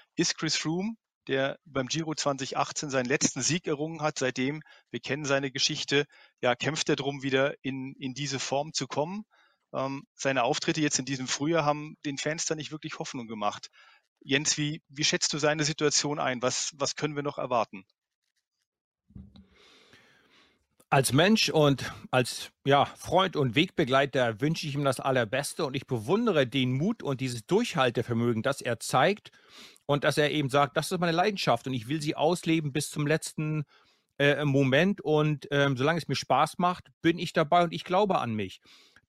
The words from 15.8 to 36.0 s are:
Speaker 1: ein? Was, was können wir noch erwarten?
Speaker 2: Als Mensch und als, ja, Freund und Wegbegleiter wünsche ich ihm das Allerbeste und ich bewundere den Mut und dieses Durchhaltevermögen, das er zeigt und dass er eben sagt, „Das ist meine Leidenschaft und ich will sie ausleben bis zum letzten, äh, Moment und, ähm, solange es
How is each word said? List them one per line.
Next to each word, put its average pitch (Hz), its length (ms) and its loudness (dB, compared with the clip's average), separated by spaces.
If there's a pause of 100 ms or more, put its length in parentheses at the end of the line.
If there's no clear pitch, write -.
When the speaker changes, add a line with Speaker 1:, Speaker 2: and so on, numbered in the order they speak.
Speaker 1:
ein? 127 240 -2
Was, - 360 -2
was 135 180 -2
können 151 220 -4
wir 143 60 -4
noch 143 140 -6
erwarten? 117 460 -2 (3000)
Speaker 2:
Als 135 220 4
Mensch 190 360 6
und 147 420 4 (200)
als, - 400 -2 (120)
ja, 139 220 4
Freund - 500 0
und 135 200 0
Wegbegleiter 135 840 2
wünsche 160 280 -2
ich 139 80 -6
ihm 143 100 0
das 131 140 2
Allerbeste 131 680 0
und 135 100 -4
ich 135 120 -8
bewundere 151 600 2
den 127 260 0
Mut 175 300 0
und 135 180 -4
dieses 120 260 -6
Durchhaltevermögen, 120 960 2
das 135 180 -2
er 120 180 -4
zeigt 156 520 0 (560)
und 139 160 2
dass 147 140 2
er 147 140 4
eben 143 180 0
sagt, 143 280 2
„Das 151 140 -2
ist 185 80 -2
meine 170 120 0
Leidenschaft 175 560 2
und 131 60 -4
ich 117 160 -6
will 156 120 -4
sie 147 140 -4
ausleben 160 560 0
bis 147 200 -4
zum 147 160 -2
letzten, 156 580 -2 (540)
äh, 143 260 4
Moment 139 560 4
und, 151 500 2
ähm, 139 240 2
solange 147 220 2
es 151 100 -6